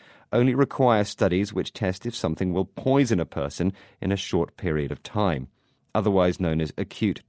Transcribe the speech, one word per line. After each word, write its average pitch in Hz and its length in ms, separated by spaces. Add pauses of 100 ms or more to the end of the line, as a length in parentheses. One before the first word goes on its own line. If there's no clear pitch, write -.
(320)
only 123 240
require 127 480
studies 98 500
which 90 200
test 95 340
if 120 80
something 90 380
will 95 120
poison 131 540
a 80 60
person 78 460 (300)
in 92 100
a 98 60
short - 400
period 78 340
of 69 120
time, 85 440 (460)
otherwise 95 460
known 82 200
as 78 160
acute 101 540